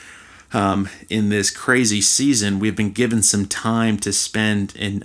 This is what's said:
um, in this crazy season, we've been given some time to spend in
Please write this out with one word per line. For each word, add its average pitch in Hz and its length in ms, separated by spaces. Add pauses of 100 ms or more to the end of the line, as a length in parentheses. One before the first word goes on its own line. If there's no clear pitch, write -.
(520)
um, 98 360 (200)
in 107 200
this 104 220
crazy 120 500
season, 104 580
we've 104 160
been 104 180
given 113 300
some 101 240
time 113 520
to 101 140
spend 104 640
in 101 300